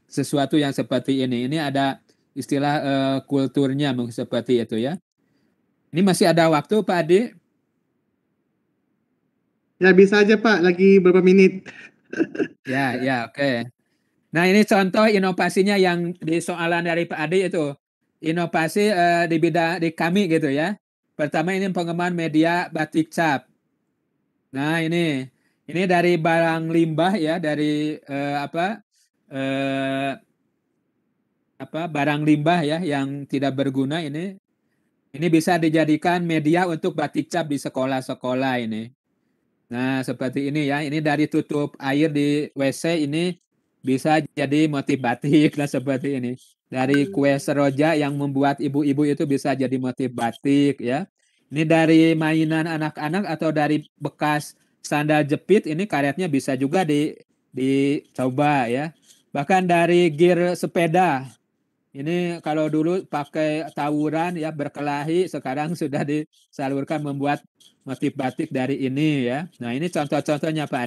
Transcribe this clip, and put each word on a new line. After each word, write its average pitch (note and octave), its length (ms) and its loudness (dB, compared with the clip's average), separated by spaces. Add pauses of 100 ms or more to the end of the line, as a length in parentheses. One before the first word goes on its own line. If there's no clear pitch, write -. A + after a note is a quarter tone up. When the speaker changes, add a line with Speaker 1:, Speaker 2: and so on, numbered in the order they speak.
Speaker 1:
sesuatu C#3+ 560 -2
yang C#3 160 0
seperti C3 480 -2
ini. B2+ 240 -2
Ini D3 240 -4
ada C3+ 320 -2 (320)
istilah, C#3+ 480 -2
eh, C3+ 400 0
kulturnya C#3 720 0
mungkin A#2+ 160 -4
seperti A#2+ 480 -2
itu A#2 160 -4
ya. C3 240 -4 (960)
Ini E3+ 80 2
masih F3+ 240 4
ada E3 240 4
waktu, F3+ 320 0
Pak F#3 160 0
Adi? E3+ 220 4 (2500)
Speaker 2:
Ya, F#3 160 6
bisa G3+ 300 8
aja, G#3+ 100 6
Pak. G#3 240 2
Lagi F#3 400 6
berapa F3+ 240 6
menit? F#3 440 6
<laughs> - 40 -16 (920)
Speaker 1:
Ya, C3 360 -2
ya, B2+ 280 -2
oke. B2+ 400 -2 (640)
Nah, E3+ 160 2
ini G3+ 160 6
contoh G3 480 4
inovasinya F#3+ 640 2
yang F3 440 0
di D#3+ 200 -2
soalan E3+ 480 -2
dari E3+ 160 0
Pak E3 160 -8
Adi F3+ 280 0
itu. D#3 280 -4 (480)
Inovasi, E3+ 680 0
eh, F3 360 2
di E3 120 0
bidang, E3 440 0
di E3 80 -2
kami F3 360 0
gitu D#3 240 2
ya. D#3+ 240 -2 (440)
Pertama D#3+ 320 -2
ini F#3+ 160 -2
pengembangan F3 480 -4
media E3 560 0
batik D#3+ 400 -2
cap. D3+ 380 0 (1080)
Nah, D3+ 240 -2
ini. D#3+ 480 -2 (400)
Ini E3+ 160 -2
dari F3 320 2
barang E3 560 0
limbah E3 480 2
ya, D#3+ 240 -2
dari, D3+ 560 -2
eh, C#3+ 400 -6
apa, E3+ 400 -4 (480)
eh, C3+ 840 -4 (1500)
apa, D#3 220 -10 (100)
barang D3 320 0
limbah D3+ 400 4
ya, D3 160 -2
yang C#3 480 -4
tidak C3+ 320 -2
berguna C3+ 400 -2
ini. E3+ 400 -8 (720)
Ini D3+ 160 -4
bisa E3 320 4
dijadikan D#3+ 640 2
media E3 480 2
untuk D#3+ 240 -4
batik D3+ 320 -4
cap D#3+ 240 -4
di C#3 80 -2
sekolah-sekolah C3 1040 -4
ini. A2+ 320 -8 (720)
Nah, C3 320 -4
seperti C3 480 -6
ini C#3+ 240 -2
ya. C#3+ 80 -2
Ini D3+ 240 -4
dari D3+ 240 0
tutup D3 480 -4
air C#3+ 320 0
di D3 480 0
W C#3 60 -6 (100)
C E3 320 -2
ini E3 320 -2 (480)
bisa D3+ 480 2
jadi D3 400 0
motif C#3 320 -2
batik. D3 560 2
Nah, C#3+ 80 -2
seperti C#3 480 -4
ini. B2+ 240 -6 (320)
Dari C3+ 400 2
kue C#3 240 2
seroja C#3+ 600 0
yang C#3+ 200 -2
membuat C#3 480 0
ibu-ibu C#3+ 400 0
itu D3 240 0
bisa C#3 280 -2
jadi C3 200 -2
motif B2+ 360 -4
batik C#3 680 0
ya. B2+ 240 -4 (480)
Ini D3 160 -2
dari D#3+ 480 6
mainan D#3+ 520 0
anak-anak D#3 600 -4
atau D#3 240 -2
dari D3+ 320 0 (160)
bekas D3+ 560 -4 (280)
sandal D3+ 440 0
jepit, F3+ 400 2
ini D#3 160 -4
karetnya D3 480 -2
bisa C3+ 240 -2
juga C#3 320 0
di-, D3 280 -2 (360)
dicoba C3+ 1200 0
ya. D3 240 -4 (360)
Bahkan F#3 360 0
dari E3+ 480 4
gear F3 400 2
sepeda. D#3+ 720 0 (640)
Ini E3+ 480 -4
kalau D#3 320 -2
dulu D#3+ 360 0
pakai D#3 680 -4
tawuran D3+ 640 -2
ya, D#3 120 -6
berkelahi, D3 760 -4
sekarang D3 480 -6
<laughs> - 40 -10
sudah D3 280 -4
disalurkan C#3+ 960 -6
membuat C#3+ 400 -2 (440)
motif C3+ 320 -4
batik D#3 320 -6
dari C3+ 320 -2
ini C3+ 480 0
ya. D3+ 160 -4 (160)
Nah, A#2+ 80 -6
ini C#3+ 160 -4
contoh-contohnya D3+ 800 -2
Pak C3+ 200 -4